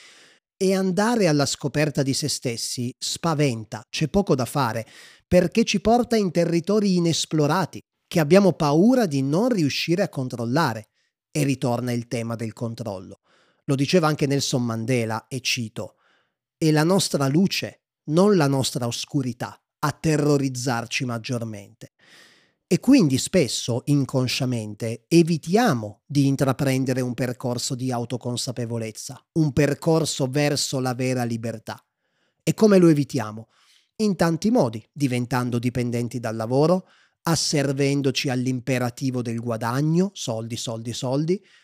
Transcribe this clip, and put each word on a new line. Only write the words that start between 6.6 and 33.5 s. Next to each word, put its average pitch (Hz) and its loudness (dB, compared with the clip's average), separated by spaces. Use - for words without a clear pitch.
inesplorati, 160 0
che 180 0
abbiamo 175 6
paura 190 4
di 139 -2
non 170 0
riuscire 175 0
a 165 0
controllare. 120 -2
E 147 0
ritorna 123 -2
il 120 -6
tema 117 -6
del 113 -8
controllo. 101 -10
Lo 143 -2
diceva 151 2
anche 151 0
Nelson 135 -2
Mandela, 113 -4
e 127 -10
cito, - -6
"È 160 2
la 151 4
nostra 165 0
luce, 147 0
non 190 4
la 147 4
nostra 131 -2
oscurità, 120 -6
a 147 0
terrorizzarci 139 0
maggiormente." 113 -8
E 175 2
quindi 190 6
spesso, 123 0
inconsciamente, 123 -2
evitiamo 165 0
di 143 0
intraprendere 131 0
un 127 -4
percorso 123 -4
di 127 -6
autoconsapevolezza, 120 -6
un 151 2
percorso 147 0
verso 143 -2
la 127 -2
vera 127 -2
libertà. 113 -8
E 160 0
come 214 6
lo 175 8
evitiamo? 117 0